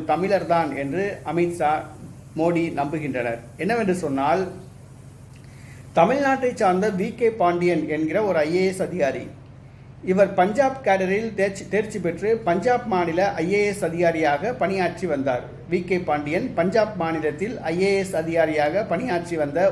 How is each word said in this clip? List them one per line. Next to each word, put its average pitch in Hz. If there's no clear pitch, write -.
தமிழர் 175
தான் 160
என்று 139
அமித்ஷா, 165
மோடி 165
நம்புகின்றனர். 135
என்னவென்று 196
சொன்னால், 156
தமிழ்நாட்டை 262
சார்ந்த 196
வி 202
கே 226
பாண்டியன் 175
என்கிற 156
ஒரு 190
ஐ 156
ஏ 185
எஸ் 190
அதிகாரி. 147
இவர் 185
பஞ்சாப் 214
கேடரில் 196
தேர்ச்சி, 190
தேர்ச்சி 208
பெற்று 175
பஞ்சாப் 226
மாநில 180
ஐ 170
ஏ 208
எஸ் 190
அதிகாரியாக 165
பணியாற்றி 185
வந்தார். 135
வி 185
கே 185
பாண்டியன் 156
பஞ்சாப் 208
மாநிலத்தில் 160
ஐ 170
ஏ 196
எஸ் 185
அதிகாரியாக 160
பணியாற்றி 170
வந்த 151